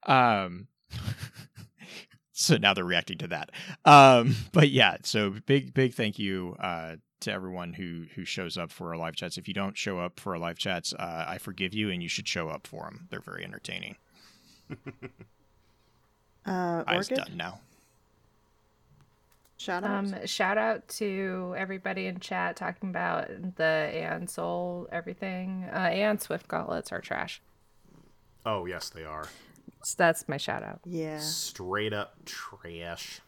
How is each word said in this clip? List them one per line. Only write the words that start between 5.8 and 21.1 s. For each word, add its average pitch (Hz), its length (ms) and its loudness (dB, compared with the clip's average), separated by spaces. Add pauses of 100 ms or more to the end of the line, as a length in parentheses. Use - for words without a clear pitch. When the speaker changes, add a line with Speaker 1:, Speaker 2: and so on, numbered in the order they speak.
Speaker 1:
thank 107 260 -2
you, 95 400 -2
uh, 82 380 -6 (240)
to 107 100 -4
everyone 90 420 -6
who, 85 300 -8 (100)
who 90 120 -8
shows 90 320 -6
up 85 140 -6
for 87 180 -10
our 82 80 -6
live 82 180 -4
chats. 87 220 -8
If 87 100 -12
you 98 60 -8
don't 98 240 -4
show 98 220 -4
up 90 200 -6
for 98 140 -6
our 85 40 -4
live 85 220 -6
chats, 90 340 -4
uh, 82 340 -6
I 90 120 -8
forgive 92 340 -6
you, 107 160 -2
and 87 140 -4
you 82 60 -6
should - 180 -4
show 82 220 -4
up 76 180 -10
for 82 180 -12
'em. 170 240 -16
They're 98 120 -10
very - 240 -12
entertaining. - 500 -12 (2500)
Speaker 2:
Uh, 180 400 -2
Speaker 1:
I's - 240 0
Speaker 2:
Orchid? - 160 -2
Speaker 1:
done - 120 -14
now. - 220 -8 (2000)
Speaker 2:
Shout 180 260 -4
outs? 202 300 -2
Speaker 3:
Um, - 140 -8
shout 196 300 2
out 220 320 0
to 190 680 -4